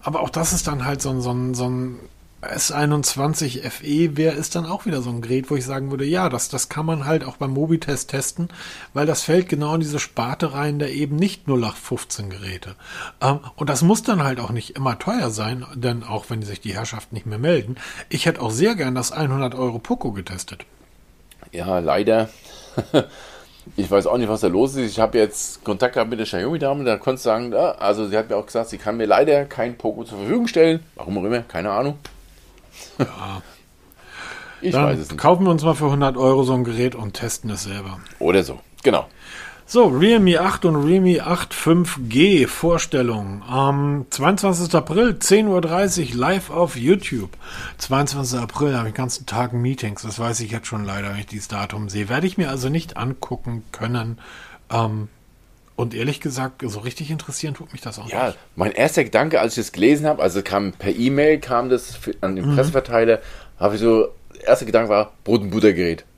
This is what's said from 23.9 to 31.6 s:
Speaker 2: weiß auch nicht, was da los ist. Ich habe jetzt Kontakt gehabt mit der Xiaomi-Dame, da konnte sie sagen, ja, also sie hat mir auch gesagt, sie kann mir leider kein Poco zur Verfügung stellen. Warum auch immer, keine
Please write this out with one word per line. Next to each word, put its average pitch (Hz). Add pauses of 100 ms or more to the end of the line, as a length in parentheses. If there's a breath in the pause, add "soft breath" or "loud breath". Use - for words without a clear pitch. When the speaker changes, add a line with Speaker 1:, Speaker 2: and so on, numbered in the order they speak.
Speaker 2:
weiß 98
auch 120
nicht, 113
was 107
da 104
los 120
ist. 123
Ich 101
habe 110
jetzt -
Kontakt 110
gehabt 113
mit 120
der 107
Xiaomi-Dame, 139
da 110
konnte 131
sie -
sagen, 117
ja, 143
also 104
sie 101
hat 110
mir 110
auch 104
gesagt, 113
sie 104
kann 110
mir 110
leider 143
kein 120
Poco 110
zur 104
Verfügung 175
stellen. 165 (160)
Warum 95
auch 90
immer, 117
keine 98